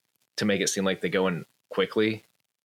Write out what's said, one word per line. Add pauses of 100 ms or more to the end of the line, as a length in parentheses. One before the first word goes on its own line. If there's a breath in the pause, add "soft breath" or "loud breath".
(360)
to
make
it
seem
like
they
go
in (260)
quickly. (460)